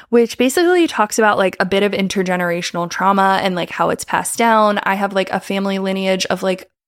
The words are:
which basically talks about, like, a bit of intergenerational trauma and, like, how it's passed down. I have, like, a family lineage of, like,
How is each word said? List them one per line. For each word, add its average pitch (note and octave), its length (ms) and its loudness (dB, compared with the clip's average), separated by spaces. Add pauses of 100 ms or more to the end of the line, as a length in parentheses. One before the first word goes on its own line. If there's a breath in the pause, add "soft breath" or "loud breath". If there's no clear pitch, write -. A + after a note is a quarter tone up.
which A#3 280 2
basically E4+ 500 2
talks - 320 -2
about, G#3+ 180 4
like, F#3+ 220 0
a G3+ 60 0
bit G3 180 0
of G3+ 80 0
intergenerational F3+ 1000 -2
trauma G3 540 2
and, F#3+ 100 0
like, E3+ 160 -4
how - 200 0
it's - 160 -4
passed - 320 -4
down. G#3+ 420 4
I G3 160 -2
have, G3 180 -4
like, F#3+ 160 0
a G3 100 -4
family G3 380 -4
lineage F#3+ 500 -2
of, F#3 140 -4
like, F#3 300 -4 (160)